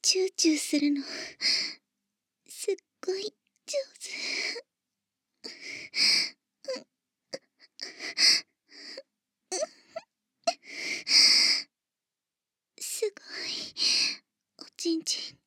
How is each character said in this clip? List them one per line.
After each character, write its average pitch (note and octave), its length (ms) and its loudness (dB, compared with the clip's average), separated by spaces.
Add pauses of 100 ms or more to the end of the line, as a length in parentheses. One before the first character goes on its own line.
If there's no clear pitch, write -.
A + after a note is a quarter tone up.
チ - 180 2
ュ F#4 60 4
ー F#4+ 120 -4
チ D#4+ 140 6
ュ - 20 4
ー D4 40 2
す D4 220 0
る C#4+ 140 4
の、 C#4 100 -2 (1400)
す - 240 -4
っ F#4 40 2 (300)
ご F#4 80 -2
い G4 120 -6
上 G#4+ 60 -6 (680)
手。 - 100 -12 (4000)
す - 220 -6
ご G#4+ 180 -4 (300)
い。 - 1160 -2
お - 0 - (120)
ち E4 180 0
ん D#4+ 80 -4
ち - 300 -4
ん - 140 -20